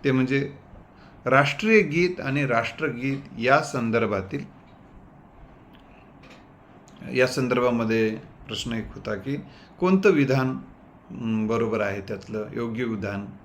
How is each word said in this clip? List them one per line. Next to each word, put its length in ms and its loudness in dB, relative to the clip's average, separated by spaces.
ते 80 2
म्हणजे 400 0
राष्ट्रीय 560 4
गीत 400 0
आणि 260 -2
राष्ट्रगीत 720 -2
या 220 6
संदर्भातील, 840 -2
या 120 6
संदर्भामध्ये 880 2
प्रश्न 260 -8
एक 220 -8
होता 200 -8
की 220 -6
कोणतं 300 4
विधान, 400 4
अं, 360 -2
बरोबर 340 0
आहे 200 -2
त्यातलं 540 -8
योग्य 300 -4
विधान 420 -6